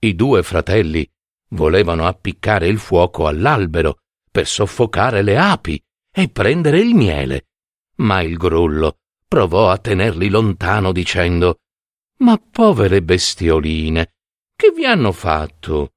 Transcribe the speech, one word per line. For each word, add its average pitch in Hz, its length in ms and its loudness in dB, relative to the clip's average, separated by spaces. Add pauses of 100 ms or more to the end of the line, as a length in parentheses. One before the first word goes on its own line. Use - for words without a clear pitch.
I 107 160 0
due 107 260 2
fratelli 82 640 -2 (420)
volevano 82 580 0
appiccare 101 580 -4
il 104 140 -2
fuoco 87 480 0
all'albero 82 720 -2 (280)
per - 200 -4
soffocare 107 760 -2
le 101 160 2
api 80 420 0 (320)
e 190 180 0
prendere 151 500 2
il 233 160 2
miele, 71 500 0 (520)
ma 98 240 0
il 85 140 -4
Grullo 82 640 0 (300)
provò 98 420 2
a 110 80 0
tenerli 98 520 -2
lontano 98 600 0
dicendo: 87 680 -2 (600)
"Ma 233 160 4
povere 107 640 2
bestioline, 80 1120 -2 (420)
che 427 160 4
vi 330 120 -6
hanno 170 280 2
fatto? 78 840 -4